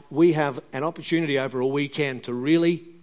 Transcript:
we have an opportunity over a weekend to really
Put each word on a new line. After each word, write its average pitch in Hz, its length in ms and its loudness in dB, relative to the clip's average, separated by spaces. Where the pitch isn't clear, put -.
we 165 220 4
have 143 300 -2
an 135 140 -4
opportunity 165 520 -2
over 131 220 -4
a 127 80 0
weekend 139 560 -4
to 123 100 -8
really 165 440 2